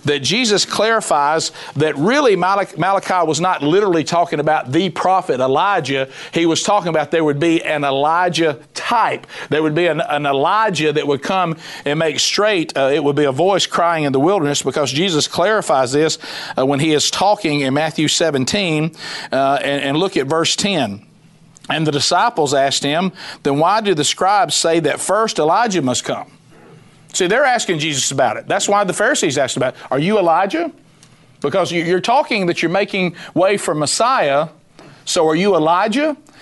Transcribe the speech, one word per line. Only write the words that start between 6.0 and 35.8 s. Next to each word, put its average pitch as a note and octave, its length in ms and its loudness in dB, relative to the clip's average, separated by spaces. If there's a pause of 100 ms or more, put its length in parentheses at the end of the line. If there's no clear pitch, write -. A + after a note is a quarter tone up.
He E3+ 140 0
was E3 160 0
talking G3+ 280 0
about D3+ 200 0
there E3 140 2
would C#3+ 160 0
be E3 240 2
an D3+ 200 -2
Elijah D#3 760 0 (160)
type. G#3+ 500 -2 (240)
There D3+ 140 0
would D#3 100 0
be E3+ 140 2
an, D#3 120 0
an D3 280 -2
Elijah D#3 680 0
that C#3+ 140 -2
would C#3+ 160 -2
come F3+ 340 0 (260)
and D3 140 -2
make D#3 220 0
straight. G3 580 0
Uh, C3+ 160 2
it D3+ 100 0
would C#3+ 120 0
be D3 100 2
a C#3 60 2
voice E3+ 340 2
crying E3+ 380 0
in C#3 100 0
the C3+ 60 2
wilderness, D3+ 420 0
because C#3 300 -2
Jesus D3+ 360 -2
clarifies E3+ 640 0
this, D3 280 0 (360)
uh, B2+ 80 0
when C#3 160 0
he D#3 140 0
is C#3+ 160 0
talking F#3 520 0
in C3 120 -2
Matthew D3+ 340 -2
seventeen, D#3 840 0 (400)
uh, C3+ 320 0
and, C#3 200 -4
and C#3 140 -2
look F#3 180 -2
at C#3 120 0
verse D#3+ 280 0
ten. C3 480 -2 (680)
And D#3 160 -2
the D3+ 60 2
disciples E3+ 600 0
asked C3+ 280 2
him, E3 300 0 (320)
"Then C#3+ 160 0
why F#3+ 220 2
do G3+ 120 0
the D3 120 0
scribes F#3 500 2
say E3+ 240 2
that D3 220 0
first G#3+ 360 0
Elijah F3+ 440 2
must B2+ 240 -2
come?" A2+ 260 -8 (800)
See, F3+ 160 0
they're A#3 160 2
asking A3+ 360 0
Jesus D3 300 -2
about B2+ 280 0
it. A2+ 100 -10
That's F#3+ 220 0
why G3+ 160 2
the F3+ 80 -2
Pharisees G#3 440 0
asked C3+ 200 0
about B2+ 160 -2
it. - 60 -20 (120)
"Are C3 80 0
you G3 180 2
Elijah? G3 540 2 (720)
Because D3 280 0
you, E3+ 140 -2
you're F3+ 160 0
talking A#3 460 0
that E3+ 160 -2
you're E3 100 0
making F#3+ 460 -2 (160)
way G3 240 2
for F3+ 180 -2
Messiah. D#3 720 2 (560)
So E3 240 2
are D#3+ 80 2
you F#3+ 200 2
Elijah?" G#3 600 2 (260)